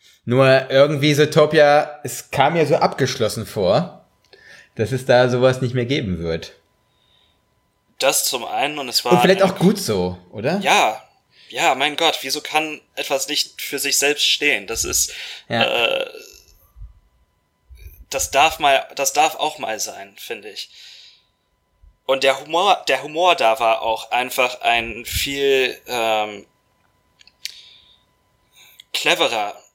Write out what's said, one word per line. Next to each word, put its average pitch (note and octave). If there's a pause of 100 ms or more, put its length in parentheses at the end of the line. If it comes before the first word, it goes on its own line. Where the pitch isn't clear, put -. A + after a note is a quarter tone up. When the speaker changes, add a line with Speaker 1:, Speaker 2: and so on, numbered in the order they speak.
(240)
Speaker 1:
Nur C3
irgendwie D3
Zootopia, D3
es -
kam D3
mir D#3+
so D3
abgeschlossen A#2
vor, G#2+ (680)
dass G#2+
es B2+
da B2+
sowas B2+
nicht B2
mehr A#2+
geben G#2+
wird. E2 (1400)
Speaker 2:
Das -
zum A#2+
einen C#3
und C3+
es -
war -
Speaker 1:
Und F3+
vielleicht F#3+
Speaker 2:
eine F#3
Speaker 1:
auch -
gut G3+
so, F2+ (120)
oder? C3
Speaker 2:
Ja, F3+ (480)
ja, C#3+
mein C#3+
Gott, D#3+
wieso C3
kann D#3 (160)
etwas C#3
nicht -
für -
sich C3+
selbst C#3+
stehen? B2
Das -
ist, - (360)
Speaker 1:
Ja. A#2
Speaker 2:
äh, A#2+ (2000)
das -
darf D3
mal, C#3+
das C#3
darf D3+
auch D#3
mal A2
sein, G2
finde G#2+
ich. - (1400)
Und C3+
der C3+
Humor, E3+
der C3
Humor D#3+
da A2+
war A2+
auch A2+
einfach B2+
ein A#2
viel, C#3
ähm, G#2+ (2500)
cleverer. B2 (200)